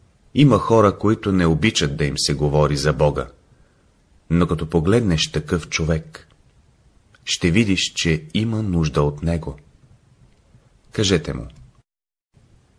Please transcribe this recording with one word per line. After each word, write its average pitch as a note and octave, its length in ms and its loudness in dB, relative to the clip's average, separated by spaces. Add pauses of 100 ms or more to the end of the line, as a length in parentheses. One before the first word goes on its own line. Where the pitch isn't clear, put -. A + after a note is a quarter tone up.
(340)
Има B2+ 240 6
хора, G#2 400 4
които G#2 340 0
не F2+ 140 2
обичат D#2+ 500 0
да D2+ 80 -2
им C2+ 140 -2
се D2 160 -2
говори D2 420 0
за - 160 0
Бога, D2 380 0 (1000)
но F2 160 2
като E2 240 -4
погледнеш F2+ 640 0
такъв D#2+ 360 -4
човек, - 600 -4 (960)
ще - 260 -2
видиш, G2 460 0
че D#2+ 380 -2
има A2 280 -2
нужда E2 400 0
от D2 200 -2
него. E2 360 -4 (1300)
Кажете F#2+ 400 -2
му: B1 160 -10 (1300)